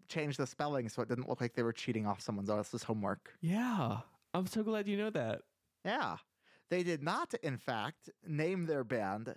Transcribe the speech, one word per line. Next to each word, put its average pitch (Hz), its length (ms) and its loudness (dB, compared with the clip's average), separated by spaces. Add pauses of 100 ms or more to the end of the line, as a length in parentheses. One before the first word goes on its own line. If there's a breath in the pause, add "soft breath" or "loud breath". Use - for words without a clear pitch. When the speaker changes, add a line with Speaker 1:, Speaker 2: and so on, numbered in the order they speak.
Speaker 1:
changed 147 300 -2
the 139 80 2
spelling 139 420 0
so 123 120 -4
it 113 80 0
didn't 123 200 -2
look 123 120 0
like 120 140 0
they 123 80 2
were 117 100 4
cheating 110 340 0
off 101 140 2
someone 101 280 -2
else's 107 340 0
homework. 101 580 -2
Speaker 2:
Yeah. 175 580 2 (360)
I'm 185 120 2
so 214 160 0
glad 214 240 0
you 202 120 2
know 214 120 0
that. 120 300 0 (440)
Speaker 1:
Yeah. 180 340 0 (520 soft breath)
They 180 120 4
did 170 200 0
not, 214 400 -2
in 135 160 -2
fact, 120 520 -4 (160)
name 170 380 0
their 147 200 2
band 110 520 0